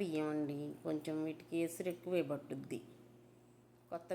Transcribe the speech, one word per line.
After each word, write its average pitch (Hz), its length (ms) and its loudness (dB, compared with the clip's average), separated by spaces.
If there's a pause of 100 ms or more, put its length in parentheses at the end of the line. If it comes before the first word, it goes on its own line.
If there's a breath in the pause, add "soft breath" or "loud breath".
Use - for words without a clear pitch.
బియ్యం 156 320 2
అండి, 147 240 2 (280)
కొంచెం 156 300 0 (120)
వీటికి 160 300 -4 (100)
ఎసురు 180 260 -2
ఎక్కువే 180 280 4 (120)
పట్టుద్ది. 139 460 -4 (1120)
కొత్త 170 220 -6